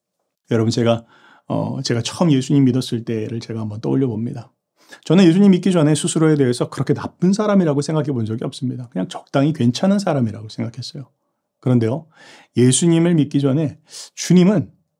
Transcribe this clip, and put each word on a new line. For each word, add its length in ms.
여러분, 200
제가, 340
어, 340
제가 200
처음 320
예수님 320
믿었을 400
때를 340
제가 220
한번 180
떠올려 280
봅니다. 440
저는 200
예수님 260
믿기 200
전에 240
스스로에 400
대해서 340
그렇게 240
나쁜 380
사람이라고 500
생각해 300
본 140
적이 180
없습니다. 460
그냥 180
적당히 460
괜찮은 460
사람이라고 500
생각했어요. 580
그런데요, 460
예수님을 600
믿기 260
전에 380
주님은 560